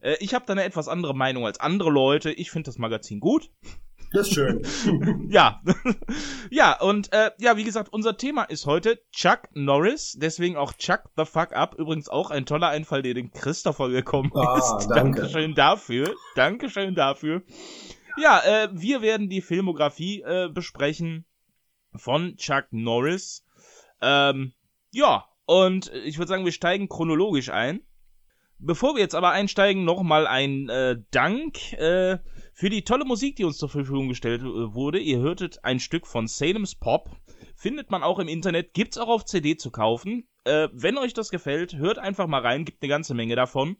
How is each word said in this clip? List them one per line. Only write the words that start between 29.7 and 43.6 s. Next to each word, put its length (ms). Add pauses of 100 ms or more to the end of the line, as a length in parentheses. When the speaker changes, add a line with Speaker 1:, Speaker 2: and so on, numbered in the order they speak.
Speaker 1:
nochmal 420
ein, 420
äh, 280 (120)
Dank, 640
äh, 460 (340)
für 160
die 140
tolle 220
Musik, 320
die 60
uns 140
zur 120
Verfügung 380
gestellt, 340
äh, 40
wurde. 540
Ihr 180
hörtet 460
ein 160
Stück 260
von 220
Salem's 480
Pop. 340 (460)
Findet 340
man 140
auch 160
im 80
Internet, 480
gibt's 240
auch 80
auf 180
C 160
D 160
zu 140
kaufen. 580 (140)
Äh, 300
wenn 260
euch 160
das 160
gefällt, 420
hört 240
einfach 300
mal 140
rein, 220
gibt 200
eine 60
ganze 260
Menge 200
davon. 440